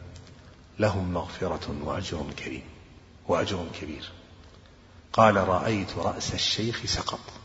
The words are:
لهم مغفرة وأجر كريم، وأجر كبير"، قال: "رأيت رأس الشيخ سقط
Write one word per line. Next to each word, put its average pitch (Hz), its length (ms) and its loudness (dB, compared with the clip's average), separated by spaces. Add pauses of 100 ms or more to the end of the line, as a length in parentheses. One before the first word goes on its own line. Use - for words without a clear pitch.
(800)
لهم 95 340 2
مغفرة 82 720 -4
وأجر 73 400 -4 (140)
كريم، - 260 -8 (640)
وأجر 87 380 2 (140)
كبير"، 76 300 -10 (1000)
قال: 110 240 10
"رأيت 92 640 2
رأس - 360 -2
الشيخ 113 520 -2
سقط - 340 -2 (240)